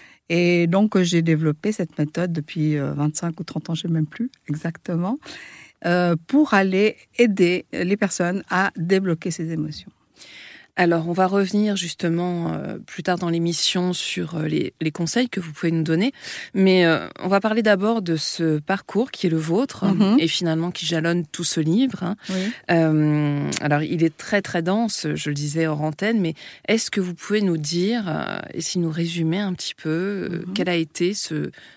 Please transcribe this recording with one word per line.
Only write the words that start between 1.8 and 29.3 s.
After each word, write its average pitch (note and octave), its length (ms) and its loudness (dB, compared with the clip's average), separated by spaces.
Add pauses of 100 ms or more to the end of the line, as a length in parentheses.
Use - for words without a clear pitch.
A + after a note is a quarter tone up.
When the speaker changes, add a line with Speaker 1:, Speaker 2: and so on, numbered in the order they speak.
Speaker 1:
méthode E3 320 -2
depuis, D3+ 460 -2
euh, C#3+ 160 -2
vingt-cinq D3+ 480 -2
ou - 40 -8
trente - 260 -8
ans, E3 40 -2
je - 80 -6
sais F3 60 -4
même D#3+ 180 2
plus A#3 240 -6 (200)
exactement, E3+ 680 -4 (680)
euh, F3 280 4 (120)
pour C#4+ 260 4
aller G3 440 4 (200)
aider F#3 560 4
les F#3 240 0
personnes F#3 540 -2
à F#3+ 260 2
débloquer F3+ 540 0
ces E3 200 -6
émotions. D#3 400 -6 (840)
Speaker 2:
Alors, E3+ 320 2
on F3 40 -2
va F#3 160 2
revenir G3+ 480 2
justement, E3+ 760 -2
euh, D#3 320 -8
plus - 200 -12
tard F3+ 120 0
dans F3 120 -4
l'émission E3+ 640 0
sur, E3+ 420 -4
euh, D#3 140 -2
les, - 320 -2
les D#3+ 100 -2
conseils A3+ 380 0
que - 100 -6
vous E3 140 -10
pouvez E3 180 -2
nous E3 140 0
donner. E3+ 260 0 (420)
Mais, F#3 320 6
euh, D#3 220 2 (140)
on - 80 -4
va G3 100 4
parler A3 240 0
d'abord G#3 400 2
de E3+ 140 -2
ce D#3 420 0
parcours G3 540 -2
qui - 160 -2
est - 20 2
le D#3+ 60 0
vôtre, E3+ 500 -2
Speaker 1:
Mhm. G3+ 320 4
Speaker 2:
et A3+ 80 4
finalement E3 460 0
qui - 120 -8
jalonne E3+ 460 0
tout E3+ 140 -6
ce - 160 2
livre, F#3+ 420 2
hein. G#3+ 140 -4 (120)
Speaker 1:
Oui. F#3+ 240 -2 (200)
Speaker 2:
Euh, D3+ 760 2 (120)
alors, D3 240 0
il E3 180 -2
est E3 140 0
très, - 260 -2
très F3 200 -4
dense, G3+ 520 0
je D3+ 160 -4
le D3 40 0
disais D3+ 340 -2
hors D3+ 140 -2
antenne, G3 380 0
mais E3 140 0 (320)
est-ce A3 240 2
que G3+ 100 -2
vous F3+ 140 -2
pouvez G#3 260 -2
nous F3+ 160 2
dire, F3+ 520 -2
euh, G1+ 320 -6 (120)
et - 80 -8
si F3 200 -2
nous E3 100 0
résumer E3 480 0